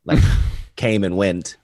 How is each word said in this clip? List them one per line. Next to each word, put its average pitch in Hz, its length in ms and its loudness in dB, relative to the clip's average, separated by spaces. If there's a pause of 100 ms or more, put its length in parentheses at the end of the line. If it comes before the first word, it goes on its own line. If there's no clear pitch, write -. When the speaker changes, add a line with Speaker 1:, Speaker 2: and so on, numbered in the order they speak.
Speaker 1:
like, 82 140 2
Speaker 2:
<laughs> - 560 0
Speaker 1:
came 110 280 0
and 90 120 -2
went. 90 480 -2